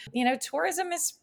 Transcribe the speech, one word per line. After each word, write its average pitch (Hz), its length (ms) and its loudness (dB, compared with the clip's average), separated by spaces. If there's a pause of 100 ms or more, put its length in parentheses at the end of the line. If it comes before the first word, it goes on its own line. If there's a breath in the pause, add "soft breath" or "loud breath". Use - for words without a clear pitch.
(120)
you 247 120 2
know, 254 120 4
tourism 349 560 0
is - 300 -2